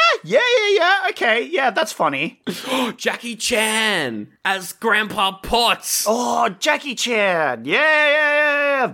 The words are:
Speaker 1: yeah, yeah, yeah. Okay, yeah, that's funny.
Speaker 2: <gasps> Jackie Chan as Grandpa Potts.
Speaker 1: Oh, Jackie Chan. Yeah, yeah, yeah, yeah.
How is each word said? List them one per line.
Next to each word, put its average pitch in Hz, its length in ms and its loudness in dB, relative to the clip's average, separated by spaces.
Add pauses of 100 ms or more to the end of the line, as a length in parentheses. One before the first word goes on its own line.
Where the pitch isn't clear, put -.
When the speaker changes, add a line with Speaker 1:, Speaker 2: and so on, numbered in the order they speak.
(240)
Speaker 1:
yeah, 202 160 2
yeah, 427 380 2
yeah. 370 320 2
Okay, 233 340 0
yeah, 277 240 0
that's 320 240 -2
funny. 151 480 -4 (280)
Speaker 2:
<gasps> 262 280 -2
Jackie 226 400 -6
Chan 214 920 -2 (180)
as 190 260 -4
Grandpa 208 680 0
Potts. - 680 0
Speaker 1:
Oh, 240 400 0 (100)
Jackie 285 360 -2
Chan. 170 720 0
Yeah, 156 80 0
yeah, 302 360 2
yeah, 294 680 2
yeah. 240 140 0